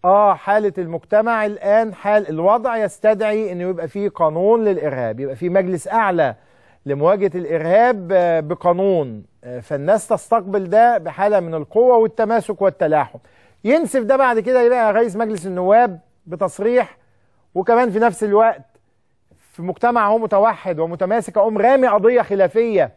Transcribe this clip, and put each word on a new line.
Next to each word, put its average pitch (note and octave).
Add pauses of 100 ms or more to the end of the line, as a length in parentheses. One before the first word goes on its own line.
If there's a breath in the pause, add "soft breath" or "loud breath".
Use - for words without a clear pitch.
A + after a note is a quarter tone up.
آه، G3+
حالة G3+
المجتمع G#3+
الآن، G#3
حال G#3
الوضع A3
يستدعي G#3+
إنه F3+
يبقى E3+
فيه G3+
قانون F#3
للإرهاب، C3+
يبقى C3+
فيه F3
مجلس F#3
أعلى F3+ (500 soft breath)
لمواجهة E3+
الإرهاب، F3+
آه، F3
بقانون. E3+ (200)
آه، B2
فالناس D3+
تستقبل G3
ده A3+
بحالة F#3
من E3+
القوة A3+
والتماسك A3
والتلاحم. D#3 (440 soft breath)
ينسف C4+
ده B3+
بعد B3
كده B3
يبقى A#3
رئيس A3
مجلس G#3+
النواب F#3+ (260)
بتصريح، G3 (580)
وكمان A#3
في G3
نفس A3+
الوقت G#3 (760)
في -
مجتمع G#3+
هو A3
متوحد G3+
ومتماسك، F#3
أقوم G#3+
رامي B3+
قضية A3
خلافية G3+